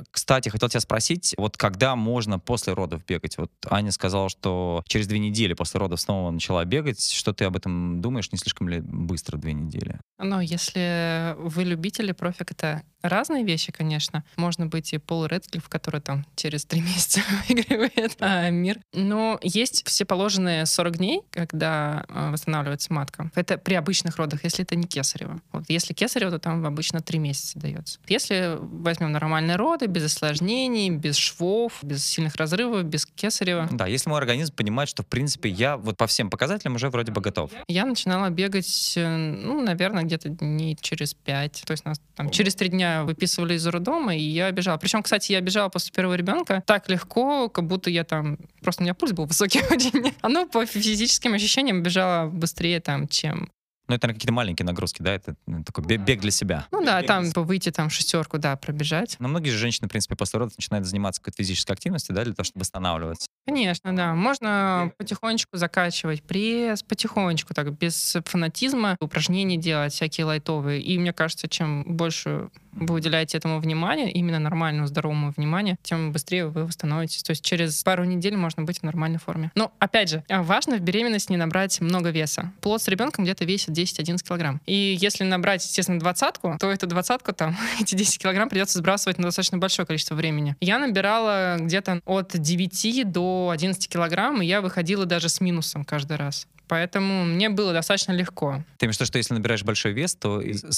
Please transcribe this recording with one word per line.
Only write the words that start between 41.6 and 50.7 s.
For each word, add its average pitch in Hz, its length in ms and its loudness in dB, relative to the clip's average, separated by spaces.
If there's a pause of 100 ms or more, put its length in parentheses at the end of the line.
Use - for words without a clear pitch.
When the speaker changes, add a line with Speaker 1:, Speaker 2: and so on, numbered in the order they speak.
Speaker 2:
То - 60 -2
есть 143 120 -6
нас 151 160 -4 (140)
там 147 120 -4
Speaker 1:
Ого. 147 80 -4
Speaker 2:
через 196 200 4
три 190 140 0
дня 170 360 2
выписывали 170 500 0
из 165 120 0
роддома, 190 480 0
и 156 80 0
я 165 280 0
бежала. 185 260 0
Причем, 208 260 0
кстати, - 300 2
я 190 80 4
бежала 190 300 2
после - 220 -4
первого 185 220 2
ребенка 190 520 0
так 208 240 4
легко, 247 580 2
как 175 180 0
будто 185 240 0
я 170 140 2
там, 151 340 -2 (240)
просто 180 200 0
у - 20 2
меня 175 100 2
пульс 285 180 0
был 160 140 -2
высокий 196 340 2
<laughs> 539 100 2
очень. 262 500 2
Оно 320 260 2
по 233 200 2
физическим 214 680 2